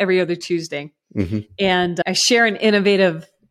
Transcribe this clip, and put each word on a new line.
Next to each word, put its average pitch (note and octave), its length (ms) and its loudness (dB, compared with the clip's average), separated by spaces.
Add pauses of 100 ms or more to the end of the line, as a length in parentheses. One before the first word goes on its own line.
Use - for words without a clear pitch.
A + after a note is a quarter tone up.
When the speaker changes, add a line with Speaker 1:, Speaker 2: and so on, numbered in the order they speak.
Speaker 1:
every F#3 180 2
other F3 160 0
Tuesday. D#3+ 560 -8 (240)
Speaker 2:
Mm-hmm. G#2 240 -2 (180)
Speaker 1:
And F3+ 480 0
I F#3 60 -2
share A#3 340 2
an G#3 120 -2
innovative G3 680 2 (260)